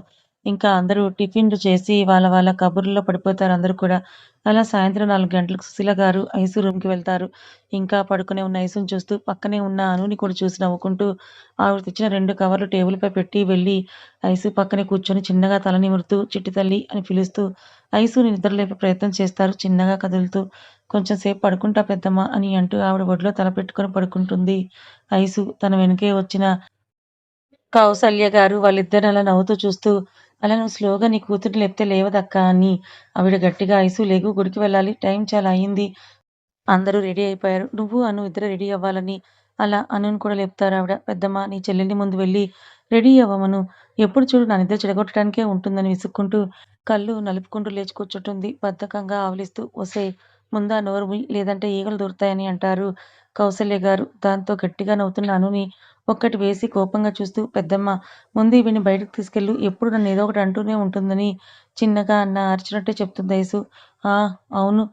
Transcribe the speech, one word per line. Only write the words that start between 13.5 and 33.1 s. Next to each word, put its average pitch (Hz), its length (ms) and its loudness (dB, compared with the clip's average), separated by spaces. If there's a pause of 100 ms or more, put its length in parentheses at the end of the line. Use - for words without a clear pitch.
ఐసు 185 240 0
పక్కనే 196 360 0
కూర్చొని 190 380 -2
చిన్నగా 190 360 2
తల 190 180 0
నిమురుతూ, 190 460 2
"చిట్టి 196 280 -6
తల్లి" 196 360 0
అని 202 160 -6
పిలుస్తూ 190 420 -2 (480)
ఐసుని 226 380 4
నిద్రలేపే 196 440 -2
ప్రయత్నం 190 360 0
చేస్తారు 190 420 0
చిన్నగా 185 440 2
కదులుతూ. 185 440 -2 (500)
"కొంచెం 202 260 -2
సేపు 196 240 -4
పడుకుంటా 208 420 0
పెద్దమ్మ" 190 380 0 (120)
అని 196 240 -2
అంటూ 185 220 0
ఆవిడ 190 240 0
ఒడిలో 185 280 0
తల 190 180 -2
పెట్టుకొని 190 440 -4
పడుకుంటుంది 185 680 0 (540)
ఐసు. 190 300 0 (140)
తన 196 200 0
వెనుకే 185 360 2
వచ్చిన 196 320 -2 (1300)
కౌసల్య 208 580 4
గారు 202 260 6
వాళ్ళిద్దరిని 196 520 4
అలా 202 140 2
నవ్వుతూ 190 320 4
చూస్తూ, 196 360 0 (520)
"అలా 214 120 2
నువ్వు 226 200 -2
స్లోగా 202 340 0
నీ 214 100 2
కూతుర్ని 202 420 -2
లేపితే 202 240 0
లేవదక్క" 196 520 0 (100)
అని 185 260 4 (420)